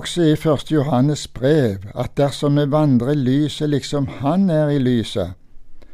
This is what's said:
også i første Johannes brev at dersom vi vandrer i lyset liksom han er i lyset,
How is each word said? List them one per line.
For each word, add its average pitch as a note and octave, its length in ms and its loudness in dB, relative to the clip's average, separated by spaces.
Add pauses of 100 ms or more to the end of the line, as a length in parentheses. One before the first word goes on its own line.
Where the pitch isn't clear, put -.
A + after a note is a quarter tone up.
også D#3+ 320 2
i - 20 2
første D3+ 380 -2
Johannes C#3+ 540 2
brev A#2+ 640 0
at - 240 -6
dersom C#3+ 400 0
vi D3 140 2
vandrer C#3 420 2
i D3 80 0
lyset C#3+ 480 0
liksom C#3+ 380 -2 (140)
han F3+ 280 2
er D#3 240 2
i C#3+ 80 0
lyset, A2 560 -2 (560)